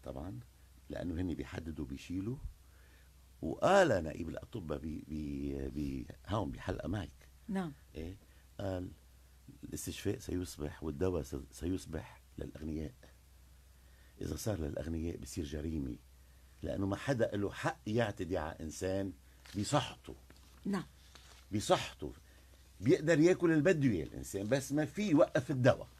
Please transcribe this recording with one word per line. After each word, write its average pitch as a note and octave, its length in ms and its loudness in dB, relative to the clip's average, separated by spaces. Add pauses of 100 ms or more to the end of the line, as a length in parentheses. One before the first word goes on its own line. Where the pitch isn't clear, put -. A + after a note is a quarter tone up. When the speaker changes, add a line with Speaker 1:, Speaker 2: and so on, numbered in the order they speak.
Speaker 1:
طبعًا، D2+ 360 -8 (500)
لأنه F2 320 -2
هن F2+ 120 0
بيحددوا، D#2 520 -6
بيشيلوا. F#2+ 520 -6 (1040)
وقال G#2 640 6
نقيب D#2+ 260 -4
الأطباء D#2 480 -6
بي-، D#2 300 -6
بي-، C#2 640 -4
بي-، C2+ 360 -4 (220)
هون F#2+ 240 0
بحلقة - 360 -6
معك. F2 420 -6 (180)
Speaker 2:
نعم. F#3 260 -2 (220)
Speaker 1:
إيه؟ E2+ 220 -8 (420)
قال: F#2 320 -2 (720)
"الاستشفاء - 560 -4
سيصبح F2 640 -6
والدواء D#2+ 400 0
س-، - 120 -6 (160)
سيصبح - 680 -6 (160)
للأغنياء". D#2 560 -6 (1300)
إذا - 140 -4
صار F#2+ 240 -2
للأغنياء D#2+ 580 -4
بصير - 280 -6
جريمة، D2 500 -4 (680)
لأنه - 260 -2
ما G2 80 0
حدا A2+ 420 0
له G2+ 140 0
حق - 360 -4
يعتدي G2+ 500 0
على D#2+ 240 -4
إنسان F#2 520 -2 (460)
بصحته. - 560 -2 (500)
Speaker 2:
نعم. G3 200 -2 (720)
Speaker 1:
بصحته. - 580 0 (680)
بيقدر D3+ 380 6
ياكل E3+ 320 6
اللي D#3 120 6
بده D3 260 6
إياه F2 140 2
الإنسان، B1+ 440 -6
بس B2+ 240 2
ما D3+ 140 2
في G3+ 240 -2
يوقف - 420 6
الدواء. B2+ 360 6 (120)